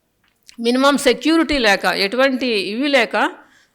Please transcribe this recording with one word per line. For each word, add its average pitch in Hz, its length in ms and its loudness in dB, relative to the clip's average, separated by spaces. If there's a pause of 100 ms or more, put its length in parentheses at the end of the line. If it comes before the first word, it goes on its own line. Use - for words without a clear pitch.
(600)
మినిమం 262 380 2
సెక్యూరిటీ 294 600 0
లేక, 202 260 2
ఎటువంటి 240 640 0
ఇవి 220 420 -4
లేక 254 420 0 (440)